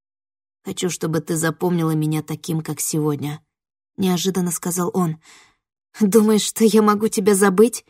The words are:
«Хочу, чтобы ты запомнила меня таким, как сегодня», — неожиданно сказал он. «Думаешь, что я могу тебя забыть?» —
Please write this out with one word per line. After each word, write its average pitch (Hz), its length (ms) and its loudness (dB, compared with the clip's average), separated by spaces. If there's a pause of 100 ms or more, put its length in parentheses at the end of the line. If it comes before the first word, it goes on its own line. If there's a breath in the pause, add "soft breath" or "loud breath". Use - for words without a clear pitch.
(640)
«Хочу, 185 260 -6
чтобы 160 300 -4
ты 165 160 -4
запомнила 160 560 -2
меня 156 300 -2
таким, 160 380 -8
как 156 200 -10
сегодня», — 147 640 -4 (520)
неожиданно 180 560 -2
сказал 175 420 -4
он. 170 260 -2 (800 soft breath)
«Думаешь, 214 420 4
что - 220 -2
я 214 180 4
могу 214 260 2
тебя 208 260 2
забыть?» — 202 560 4